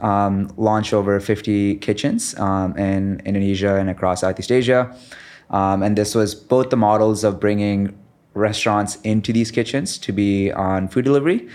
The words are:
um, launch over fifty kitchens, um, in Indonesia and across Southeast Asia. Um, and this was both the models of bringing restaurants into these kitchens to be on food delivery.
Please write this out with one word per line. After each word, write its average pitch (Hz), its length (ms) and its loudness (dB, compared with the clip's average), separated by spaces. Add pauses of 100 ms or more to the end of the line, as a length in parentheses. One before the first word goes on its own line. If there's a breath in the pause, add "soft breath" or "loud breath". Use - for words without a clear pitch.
um, 101 560 0
launch 107 340 0
over 101 280 2
fifty 101 560 0
kitchens, 143 640 -2
um, 95 380 0
in 98 480 -2
Indonesia 98 520 0
and 95 120 0
across 90 320 -2
Southeast 92 320 -2
Asia. 123 420 2 (540 loud breath)
Um, 98 340 2
and 104 140 2
this 104 180 0
was 107 200 2
both 127 340 0
the 131 80 0
models 107 480 4
of 98 160 0
bringing 104 560 0 (380)
restaurants 104 680 0
into 110 300 0
these 113 180 0
kitchens - 480 -4
to - 140 -6
be 98 400 0
on 95 340 -2
food 156 180 -2
delivery. 143 500 0